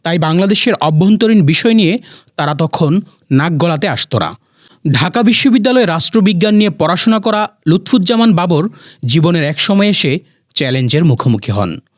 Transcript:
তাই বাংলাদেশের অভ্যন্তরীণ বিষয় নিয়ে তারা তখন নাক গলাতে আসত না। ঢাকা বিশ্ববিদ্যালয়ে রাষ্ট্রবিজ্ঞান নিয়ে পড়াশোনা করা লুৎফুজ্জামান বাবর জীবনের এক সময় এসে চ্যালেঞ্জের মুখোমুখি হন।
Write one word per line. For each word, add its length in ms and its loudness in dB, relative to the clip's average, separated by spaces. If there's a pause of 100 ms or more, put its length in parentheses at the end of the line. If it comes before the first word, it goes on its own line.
তাই 160 -2
বাংলাদেশের 560 0
অভ্যন্তরীণ 680 2
বিষয় 320 2
নিয়ে 240 2 (380)
তারা 180 -4
তখন 460 -2 (300)
নাক 280 0
গলাতে 300 -2
আসত 260 -4
না। 240 -4 (540)
ঢাকা 300 0
বিশ্ববিদ্যালয়ে 640 2
রাষ্ট্রবিজ্ঞান 680 0
নিয়ে 160 2
পড়াশোনা 480 0
করা 300 -2 (180)
লুৎফুজ্জামান 680 0
বাবর 360 0 (360)
জীবনের 400 0
এক 160 -4
সময় 280 2
এসে 300 -2 (360)
চ্যালেঞ্জের 500 0
মুখোমুখি 480 0
হন। 280 -4 (180)